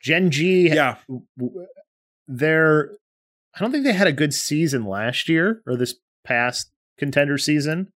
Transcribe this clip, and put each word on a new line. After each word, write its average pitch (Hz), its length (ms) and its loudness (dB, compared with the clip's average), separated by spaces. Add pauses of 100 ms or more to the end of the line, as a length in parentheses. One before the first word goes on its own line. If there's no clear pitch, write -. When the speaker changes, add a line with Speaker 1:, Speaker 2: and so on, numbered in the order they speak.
Speaker 1:
Gen 170 300 2
G, 175 360 2
Speaker 2:
Yeah. 151 300 2 (100)
Speaker 1:
w-, 127 180 -12 (140)
w-, 127 280 -10 (600)
they're, 151 640 2 (640)
I - 60 -18
don't 208 100 -2
think 277 140 -2
they 254 80 2
had 190 140 2
a 160 60 2
good 147 200 0
season 143 520 -2
last 104 440 -6
year 180 360 0
or 127 120 -4
this 123 180 -4 (300)
past 120 460 -4 (280)
Contender 143 400 -2
season 151 560 -2